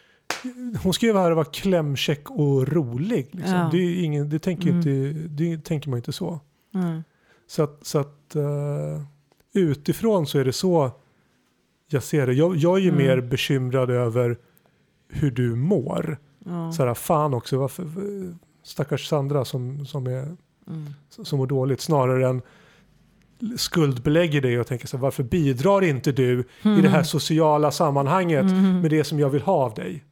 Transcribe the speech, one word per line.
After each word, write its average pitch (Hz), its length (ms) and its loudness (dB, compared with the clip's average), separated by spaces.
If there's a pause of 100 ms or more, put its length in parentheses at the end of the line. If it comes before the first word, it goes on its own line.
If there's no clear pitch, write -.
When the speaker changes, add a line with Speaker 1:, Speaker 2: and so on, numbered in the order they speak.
(840)
Speaker 1:
hon 185 120 0
ska 233 120 0
ju 226 60 4
vara 190 100 4
här 170 80 4
och 165 60 2
vara 156 100 2
klämkäck 156 840 -2
och 139 380 2
rolig 151 640 -2
liksom. 180 240 -4
Speaker 2:
Ja. 175 160 2
Speaker 1:
Det 170 60 2
är 185 60 2
ju 175 180 -2
ingen, 147 260 -2
det 151 100 -2
tänker 180 260 -4
ju 175 60 2
Speaker 2:
Mm. 175 80 2
Speaker 1:
inte, 143 500 0
det 160 360 -4
tänker 147 260 -4
man 120 60 -2
ju - 20 -2
inte 120 140 -8
så. 170 280 -8 (300)
Speaker 2:
Nej. 165 320 -4 (440)
Speaker 1:
Så - 160 -2
att, 147 240 -6
så - 120 -2
att, - 380 -8
eh, 147 680 -4 (520)
utifrån 175 720 0
så 143 120 0
är 131 60 2
det 127 80 0
så 165 380 2 (960)
jag 135 140 -2
ser 143 240 0
det. 127 80 2
Jag, 170 220 4
jag 170 200 4
är 196 60 4
ju 180 80 6
Speaker 2:
Mm. 135 160 4
Speaker 1:
mer 131 140 4
bekymrad 127 720 0
över 120 480 0 (720)
hur 147 220 0
du 120 240 0
mår. 160 640 -2 (260)
Speaker 2:
Ja. 170 280 -8
Speaker 1:
Så 165 140 0
här, 120 80 0
fan 151 400 0
också, 127 240 -2
varför, 139 280 -4 (760)
stackars - 460 -6
Sandra 139 360 0
som, 135 420 -8
som 135 200 -8
är, 131 300 -8 (320)
Speaker 2:
Mm. 156 220 -12 (180)
Speaker 1:
som 165 300 -6
mår 131 80 -2
dåligt, 131 340 -2
snarare 131 480 2
än 127 140 -2 (1120)
skuldbelägger 147 840 0
dig 120 200 0
och 113 60 -2
tänker 123 200 -8
så - 100 -10
här, 120 60 -6
varför 135 200 -2
bidrar 156 600 2
inte 143 280 0
du 123 280 2
i 123 40 -2 (180)
det 214 80 4 (180)
här - 0 -
Speaker 2:
Mm. 156 160 4
Speaker 1:
sociala 151 640 2
sammanhanget 147 720 2
Speaker 2:
Mm. 185 380 4
Speaker 1:
med 160 100 2
det 151 140 4
som 151 140 -4
jag 143 120 2
vill 143 120 0
ha 196 100 0
av 127 220 2
dig? 175 380 -10